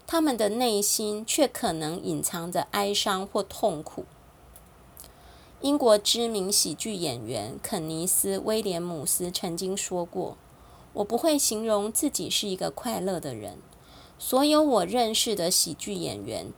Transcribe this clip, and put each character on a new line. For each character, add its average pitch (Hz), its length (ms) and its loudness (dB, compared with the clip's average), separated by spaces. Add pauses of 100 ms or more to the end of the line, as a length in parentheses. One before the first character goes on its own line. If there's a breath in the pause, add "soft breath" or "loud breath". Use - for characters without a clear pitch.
他 330 140 2
们 294 160 4
的 208 140 2
内 220 320 2
心 208 440 0
却 277 220 4
可 202 240 -2
能 160 280 -4
隐 156 220 -2
藏 170 300 -4
着 175 200 0
哀 202 200 2
伤 202 340 0
或 208 160 -2
痛 175 400 -2
苦。 - 220 -12 (1600 loud breath)
英 285 140 2
国 226 220 8
知 233 300 0
名 202 220 0
喜 190 220 2
剧 220 220 -6
演 143 300 -2
员 110 380 -6
肯 165 260 -4
尼 160 180 -4
斯· 196 360 0
威 220 200 0
廉 180 180 -2
姆 170 240 -4
斯 180 260 -2
曾 175 260 -4
经 190 200 -4
说 180 280 -2
过 175 320 -6 (580 loud breath)
，“我 208 100 -2
不 226 140 0
会 302 200 4
形 226 280 0
容 208 260 2
自 - 160 2
己 190 220 -4
是 - 180 0
一 185 80 -2
个 170 140 -2
快 226 280 -4
乐 180 220 -2
的 135 140 -6
人， 95 240 -10 (600 loud breath)
所 262 240 2
有 302 200 6
我 240 240 4
认 220 280 2
识 214 220 2
的 180 140 2
喜 170 240 2
剧 - 180 -8
演 135 320 -6
员 101 220 -6 (120)